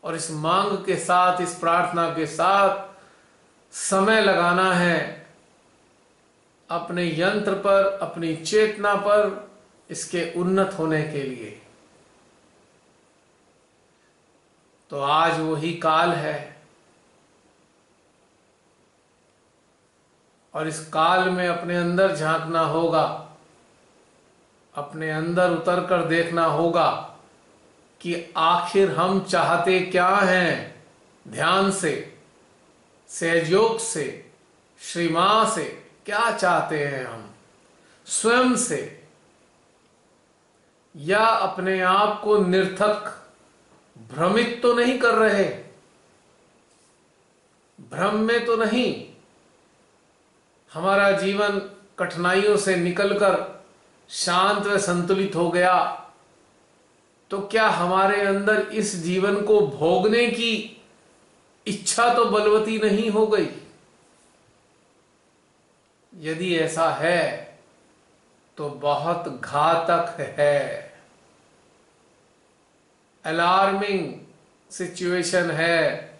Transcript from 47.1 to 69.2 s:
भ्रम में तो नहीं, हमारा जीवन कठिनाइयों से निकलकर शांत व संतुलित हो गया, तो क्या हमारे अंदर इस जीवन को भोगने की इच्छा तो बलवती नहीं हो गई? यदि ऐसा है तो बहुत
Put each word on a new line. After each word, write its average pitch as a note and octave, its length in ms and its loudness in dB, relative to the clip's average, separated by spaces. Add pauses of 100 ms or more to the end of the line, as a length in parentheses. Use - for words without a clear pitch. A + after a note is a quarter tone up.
भ्रम F#3 260 -2
में A#3 300 0
तो A#3 100 0
नहीं, A3+ 500 -2 (1700)
हमारा G3 380 2
जीवन G3+ 480 0 (400)
कठिनाइयों F3+ 580 2
से F#3+ 200 0
निकलकर F#3+ 880 0 (460)
शांत G3 560 0
व G3+ 120 0
संतुलित F3 580 0
हो E3+ 140 0
गया, F3+ 560 2 (1200)
तो G3 120 -6
क्या A3 260 0
हमारे F#3+ 540 2
अंदर G3+ 380 2 (120)
इस G#3 240 -2
जीवन F#3 460 0
को G#3 260 4
भोगने F#3+ 600 2
की A#3 240 -2 (1120)
इच्छा A#3 480 0
तो A#3+ 120 4
बलवती G#3+ 540 2
नहीं G#3+ 300 0
हो G#3+ 160 2
गई? G3 220 0 (2750)
यदि E3+ 440 -4
ऐसा D#3+ 360 0
है E3 560 -2 (1080)
तो D3 120 -8
बहुत D3 640 -2